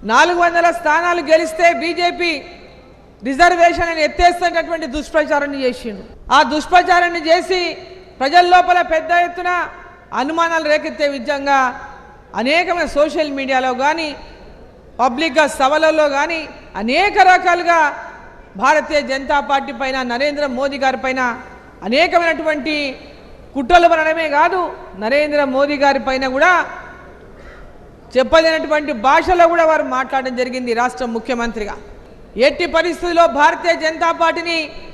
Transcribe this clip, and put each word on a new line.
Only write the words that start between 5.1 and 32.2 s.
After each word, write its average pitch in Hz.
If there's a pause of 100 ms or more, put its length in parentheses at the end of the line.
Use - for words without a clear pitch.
చేసిండు. 233 (300)
ఆ 285
దుష్ప్రచారాన్ని 349
చేసి 359 (580)
ప్రజల 339
లోపల 359
పెద్ద 320
ఎత్తున 349 (600)
అనుమానాలు 330
రేకెత్తే 302
విధంగా 277 (760)
అనేకమైన 330
సోషల్ 294
మీడియాలో 262
కానీ 302 (920)
పబ్లిక్గా 277
సభలలో 302
కానీ 311 (340)
అనేక 311
రకాలుగా 359 (800)
భారతీయ 294
జనతా 269
పార్టీ 277
పైన, 262
నరేంద్ర 277
మోదీ 269
గారి 262
పైన 262 (600)
అనేకమైనటువంటి 311 (800)
కుట్రలు 339
పడడమే 320
కాదు, 330 (400)
నరేంద్ర 294
మోదీ 277
గారి 269
పైన 262
కూడా 285 (1700)
చెప్పలేనటువంటి 302
భాషలో 320
కూడా 339
వారు 311
మాట్లాడడం 262
జరిగింది. 247
రాష్ట్ర 247
ముఖ్యమంత్రిగా 226 (600)